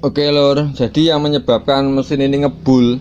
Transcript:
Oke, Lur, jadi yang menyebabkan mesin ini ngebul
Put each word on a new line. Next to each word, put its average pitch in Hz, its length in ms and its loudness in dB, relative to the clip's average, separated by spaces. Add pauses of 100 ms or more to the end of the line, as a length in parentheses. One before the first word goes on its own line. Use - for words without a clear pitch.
Oke, 143 320 -2
Lur, 143 400 2
jadi 156 400 0
yang 147 80 0
menyebabkan 139 720 0
mesin 139 320 -2
ini 139 160 0
ngebul 131 600 2